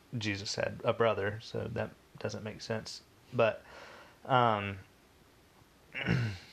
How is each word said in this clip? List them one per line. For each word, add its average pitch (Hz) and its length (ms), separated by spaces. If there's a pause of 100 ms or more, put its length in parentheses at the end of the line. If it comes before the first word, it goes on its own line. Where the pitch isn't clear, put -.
(200)
Jesus 101 380
had 113 280
a 120 80
brother, 107 500
so 110 300
that 110 180 (280)
doesn't 107 260
make 107 160
sense. - 420 (300)
But, 113 300 (640)
um, 107 520 (1160)
<clears throat> 139 140 (440)